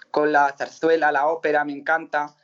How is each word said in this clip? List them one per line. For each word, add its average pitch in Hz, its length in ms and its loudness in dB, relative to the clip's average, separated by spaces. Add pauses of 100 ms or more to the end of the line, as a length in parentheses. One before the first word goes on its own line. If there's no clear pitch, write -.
(100)
con 151 220 0
la 143 240 2
zarzuela, 156 560 0
la 143 160 0
ópera, 151 360 -2
me 147 80 -6
encanta. 147 720 -4